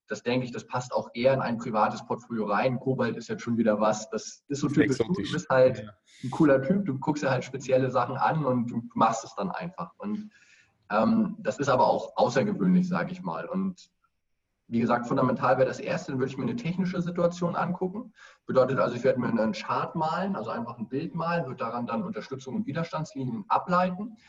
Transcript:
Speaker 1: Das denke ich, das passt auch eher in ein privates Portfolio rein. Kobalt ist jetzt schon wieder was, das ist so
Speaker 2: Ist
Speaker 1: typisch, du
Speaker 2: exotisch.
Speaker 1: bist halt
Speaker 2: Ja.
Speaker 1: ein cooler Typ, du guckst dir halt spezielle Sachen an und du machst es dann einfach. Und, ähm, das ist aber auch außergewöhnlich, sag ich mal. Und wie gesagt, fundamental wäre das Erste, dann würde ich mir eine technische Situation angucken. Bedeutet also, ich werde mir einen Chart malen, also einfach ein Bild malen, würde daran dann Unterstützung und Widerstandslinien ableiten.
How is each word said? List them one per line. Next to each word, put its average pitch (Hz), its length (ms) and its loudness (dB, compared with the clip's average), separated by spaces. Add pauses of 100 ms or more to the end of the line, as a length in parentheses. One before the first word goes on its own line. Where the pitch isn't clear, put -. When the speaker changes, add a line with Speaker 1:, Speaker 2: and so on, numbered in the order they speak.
Speaker 1:
Das 107 160 -8
denke 123 220 0
ich, 113 60 -8
das 110 140 -10
passt - 260 -6
auch - 220 -4
eher 127 220 4
in 131 60 0
ein 120 180 -2
privates 107 440 0
Portfolio 113 420 -4
rein. 113 340 2
Kobalt 120 360 0
ist - 120 -10
jetzt 107 160 -6
schon 120 140 0
wieder 110 220 4
was, 107 300 0
das - 380 -8
ist 139 140 -4
so 151 40 2
Speaker 2:
Ist 135 80 0
Speaker 1:
typisch, 139 240 4
du - 60 2
Speaker 2:
exotisch. 113 280 -2
Speaker 1:
bist - 180 -2
halt 127 280 6
Speaker 2:
Ja. 107 140 -12 (320)
Speaker 1:
ein 127 80 -6
cooler 139 320 6
Typ, 190 240 2
du 131 100 -2
guckst - 240 -2
dir 135 80 0
halt 127 140 0
spezielle 131 480 0
Sachen 123 260 0
an 156 260 2
und 123 280 2
du 117 100 -4 (140)
machst - 280 2
es - 120 -16
dann 95 160 -4
einfach. 87 480 -8
Und, 104 320 -8 (580)
ähm, 110 480 2
das - 220 -4
ist 131 100 0
aber 127 160 6
auch - 300 0
außergewöhnlich, 92 720 4
sag 87 240 -2
ich - 100 -10
mal. 82 240 -6
Und 95 460 -6 (800)
wie 117 80 2
gesagt, 120 260 2
fundamental 131 520 2
wäre 131 100 4
das - 120 -6
Erste, - 320 -4
dann 131 80 -2
würde 131 120 0
ich - 60 -10
mir 135 60 -4
eine - 120 -2
technische 180 480 -2
Situation 175 520 -2
angucken. 180 580 -4 (340)
Bedeutet 131 320 4
also, 123 160 0
ich 120 80 -4
werde 127 160 4
mir 120 80 0
einen 110 240 2
Chart - 440 -4
malen, 170 400 -2
also 113 140 -6
einfach 117 300 -8
ein 107 100 -8
Bild 156 240 -6
malen, 165 320 -2
würde 127 120 -8
daran 120 280 -6
dann 113 160 -2
Unterstützung - 540 -8
und 107 100 -2
Widerstandslinien 139 800 -4
ableiten. 185 720 0 (120)